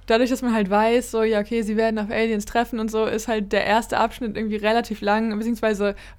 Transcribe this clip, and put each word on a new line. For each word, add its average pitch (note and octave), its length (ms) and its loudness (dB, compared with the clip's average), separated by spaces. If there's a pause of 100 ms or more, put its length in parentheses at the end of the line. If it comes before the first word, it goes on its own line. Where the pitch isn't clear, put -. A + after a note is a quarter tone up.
dadurch, A3+ 240 4
dass B3+ 140 -2
man A#3+ 100 0
halt G#3 160 2
weiß, A3+ 400 2
so, A3+ 140 0
ja, A3 160 2
okay, A3+ 240 -2
sie G#3 140 -2
werden A3 200 2
auf G#3+ 140 -4
Aliens A3 340 0
treffen A#3 340 -2
und A3 120 -4
so, A3 140 0
ist A3 220 -2
halt G#3+ 260 -2
der G3+ 120 2
erste A3 320 0
Abschnitt A3 400 -2
irgendwie G#3+ 200 -4
relativ A3 440 0
lang, G#3+ 340 0
beziehungsweise, G#3+ 600 0 (240)